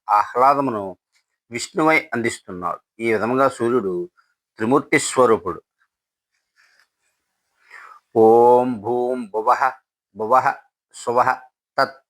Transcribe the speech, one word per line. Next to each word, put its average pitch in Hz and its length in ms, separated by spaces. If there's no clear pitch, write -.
ఆహ్లాదమును 113 880
విష్ణువై 156 640
అందిస్తున్నాడు. 95 640
ఈ 117 100
విధముగా 123 360
సూర్యుడు 104 640
త్రిమూర్తి 131 420
స్వరూపుడు. 110 640
ఓం 120 640
భూం 123 460
భువః 110 360
భువః 117 300
సువః 123 360
తత్ 135 200